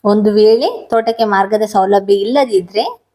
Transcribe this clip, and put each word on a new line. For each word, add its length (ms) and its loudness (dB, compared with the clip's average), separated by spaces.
ಒಂದು 280 2
ವೇಳೆ 580 2
ತೋಟಕ್ಕೆ 340 -2
ಮಾರ್ಗದ 380 0
ಸೌಲಭ್ಯ 520 0
ಇಲ್ಲದಿದ್ರೆ 880 -2